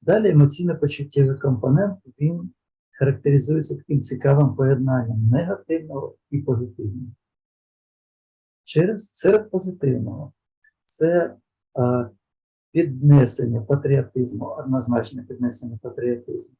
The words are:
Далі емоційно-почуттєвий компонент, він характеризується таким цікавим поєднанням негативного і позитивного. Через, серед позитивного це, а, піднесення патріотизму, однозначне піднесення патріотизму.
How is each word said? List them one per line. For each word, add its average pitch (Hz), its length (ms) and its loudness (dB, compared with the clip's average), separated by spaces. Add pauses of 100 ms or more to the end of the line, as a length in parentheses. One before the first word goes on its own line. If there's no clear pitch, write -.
Далі 202 300 2
емоційно-почуттєвий 143 1080 2
компонент, 139 600 0 (200)
він 170 340 -2 (380)
характеризується 143 840 0
таким - 260 -2
цікавим 139 540 2
поєднанням 123 760 0
негативного 160 880 -4 (140)
і 143 120 -4
позитивного. 110 720 -6 (1500)
Через, 196 500 -2
серед 214 380 2
позитивного 147 840 -4 (520)
це, 170 500 0 (380)
а, 123 360 0 (680)
піднесення 131 840 4
патріотизму, 131 840 -2
однозначне 123 760 -4
піднесення 120 580 -8
патріотизму. - 800 -8